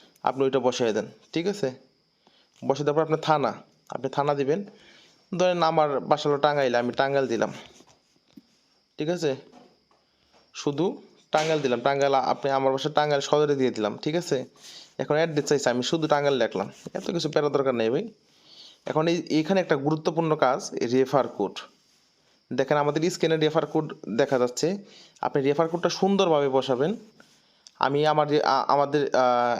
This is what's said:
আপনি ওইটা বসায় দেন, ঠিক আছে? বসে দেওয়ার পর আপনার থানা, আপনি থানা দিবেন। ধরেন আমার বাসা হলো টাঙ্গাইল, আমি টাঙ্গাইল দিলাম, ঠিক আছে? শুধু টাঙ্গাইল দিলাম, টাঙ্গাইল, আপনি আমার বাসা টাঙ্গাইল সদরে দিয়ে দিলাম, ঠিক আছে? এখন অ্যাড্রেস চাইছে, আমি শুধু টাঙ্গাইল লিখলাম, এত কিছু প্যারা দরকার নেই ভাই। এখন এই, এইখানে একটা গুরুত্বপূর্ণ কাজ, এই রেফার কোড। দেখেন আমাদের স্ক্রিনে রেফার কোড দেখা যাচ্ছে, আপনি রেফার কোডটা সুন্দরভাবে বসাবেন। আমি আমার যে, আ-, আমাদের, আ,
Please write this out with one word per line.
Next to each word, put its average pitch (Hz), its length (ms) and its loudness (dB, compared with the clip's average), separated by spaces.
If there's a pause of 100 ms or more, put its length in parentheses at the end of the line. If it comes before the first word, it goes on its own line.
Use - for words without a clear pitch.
(220)
আপনি 131 220 0
ওইটা 135 160 0
বসায় 123 320 0
দেন, 107 140 -2 (260)
ঠিক 170 140 -4
আছে? 196 240 -4 (960)
বসে 139 200 -2
দেওয়ার 143 100 0
পর 160 80 2
আপনার 151 180 -2
থানা, 143 320 0 (360)
আপনি 127 200 -8
থানা 143 260 -2
দিবেন। 143 300 -2 (720)
ধরেন 175 240 2
আমার 151 380 2
বাসা 147 280 0
হলো 143 100 2
টাঙ্গাইল, 143 360 2
আমি 120 180 0
টাঙ্গাইল 135 340 0
দিলাম, 110 260 -2 (1500)
ঠিক 151 100 -6
আছে? 160 280 -2 (1160)
শুধু 151 480 -4 (300)
টাঙ্গাইল 156 280 2
দিলাম, 123 200 0
টাঙ্গাইল, 139 340 2
আপনি 131 360 0
আমার 135 220 2
বাসা 135 160 -2
টাঙ্গাইল 151 320 2
সদরে 147 360 2
দিয়ে 127 140 2
দিলাম, 107 320 -4
ঠিক 156 120 -4
আছে? 151 300 -2 (540)
এখন 135 160 0
অ্যাড্রেস 151 300 0
চাইছে, 135 260 2
আমি 123 120 0
শুধু 156 260 -2
টাঙ্গাইল 143 260 2
লিখলাম, 110 360 -2 (240)
এত - 160 -8
কিছু 156 180 -2
প্যারা 151 200 0
দরকার 135 260 0
নেই 113 160 0
ভাই। 190 180 -2 (800)
এখন 156 220 0
এই, 170 220 0
এইখানে 156 300 2
একটা 165 160 0
গুরুত্বপূর্ণ 156 600 0
কাজ, 135 340 0 (100)
এই - 60 -2
রেফার 131 420 2
কোড। 95 300 -6 (920)
দেখেন 135 240 0
আমাদের 147 340 0
স্ক্রিনে 165 260 0
রেফার 156 300 2
কোড 156 280 -2 (220)
দেখা 131 220 2
যাচ্ছে, 147 400 0 (420)
আপনি - 220 0
রেফার 143 260 2
কোডটা 175 200 0
সুন্দরভাবে 175 600 2
বসাবেন। 135 480 0 (840)
আমি 143 280 2
আমার 151 220 2
যে, 147 140 2
আ-, 135 260 2
আমাদের, 143 480 2
আ, 120 440 2